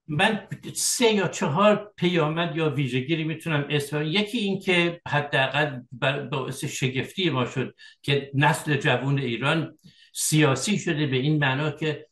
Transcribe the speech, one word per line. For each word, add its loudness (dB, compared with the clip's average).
من 0
سه 2
یا 2
چهار 2
پیامد 0
یا 2
ویژگی -2
رو -4
می‌تونم -2
اسم، -2
یکی -2
این 0
که 2
حداقل 0
بر-، -2
باعث -6
شگفتی -2
ما 0
شد -6
که -2
نسل 2
جوان 2
ایران -2
سیاسی 2
شده، -2
به 0
این 2
معنا 0
که -4